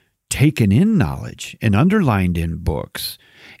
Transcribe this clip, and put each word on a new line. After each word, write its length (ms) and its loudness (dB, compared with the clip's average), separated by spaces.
taken 420 2
in 240 4
knowledge 640 -4
and 140 0
underlined 640 2
in 200 -4
books, 600 -8